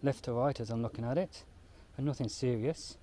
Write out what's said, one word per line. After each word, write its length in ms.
left 260
to 60
right 280
as 100
I'm 100
looking 240
at 140
it, 240
but 80
nothing 240
serious. 760